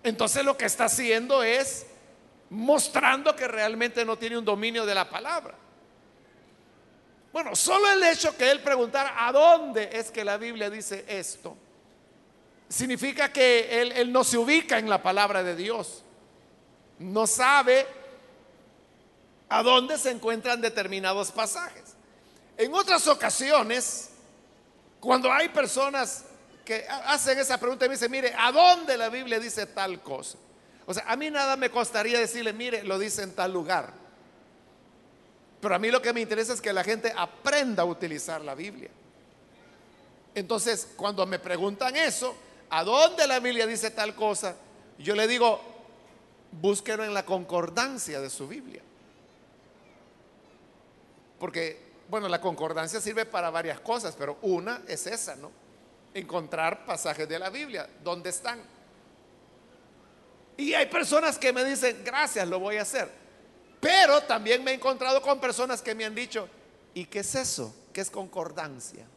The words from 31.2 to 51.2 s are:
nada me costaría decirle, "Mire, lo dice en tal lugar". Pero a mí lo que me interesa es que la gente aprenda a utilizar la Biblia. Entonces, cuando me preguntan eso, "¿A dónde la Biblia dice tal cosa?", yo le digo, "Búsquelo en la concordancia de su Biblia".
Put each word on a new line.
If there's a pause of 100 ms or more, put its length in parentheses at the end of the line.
nada
me
costaría
decirle,
"Mire,
lo
dice
en
tal
lugar". (1700)
Pero
a
mí
lo
que
me
interesa
es
que
la
gente
aprenda
a
utilizar
la
Biblia. (1400)
Entonces,
cuando
me
preguntan
eso, (360)
"¿A
dónde
la
Biblia
dice
tal
cosa?", (420)
yo
le
digo, (920)
"Búsquelo
en
la
concordancia
de
su
Biblia". (2500)